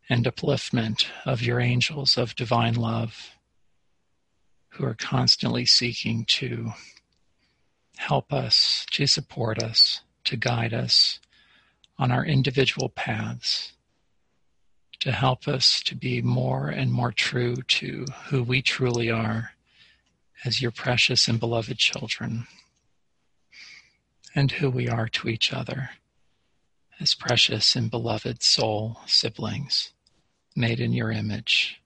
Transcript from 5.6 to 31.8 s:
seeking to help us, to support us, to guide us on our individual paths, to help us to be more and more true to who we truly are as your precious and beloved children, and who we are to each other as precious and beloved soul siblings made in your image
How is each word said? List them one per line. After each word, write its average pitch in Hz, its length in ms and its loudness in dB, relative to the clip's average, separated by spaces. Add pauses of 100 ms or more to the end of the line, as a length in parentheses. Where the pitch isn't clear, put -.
seeking 117 600 2
to 117 480 -2 (1200)
help - 360 -2
us, - 560 2
to - 160 0
support 117 560 0
us, - 400 2 (220)
to - 120 -2
guide 117 380 0
us - 460 2 (800)
on 127 120 2
our 127 140 2
individual 131 640 2
paths, - 840 -4 (1300)
to 131 120 -2
help 127 360 0
us 135 340 2
to - 120 -4
be 123 260 -4
more 127 480 0
and 131 240 0
more 123 200 0
true 120 440 0 (120)
to - 380 -2 (200)
who 135 160 0
we 127 180 0
truly 120 520 0
are 110 400 -2 (920)
as 120 200 -2
your 117 80 0
precious - 560 2
and 113 120 2
beloved 117 380 -2
children, - 680 -2 (1900)
and 139 200 2
who 139 180 0
we 123 180 -2
are 113 180 0
to - 220 -4
each - 240 -2
other 123 380 -6 (1080)
as - 140 0
precious - 640 2
and 113 160 0
beloved 117 500 -2
soul 110 640 2
siblings - 880 0 (640)
made 117 240 2
in 117 120 0
your 113 200 0
image - 760 -2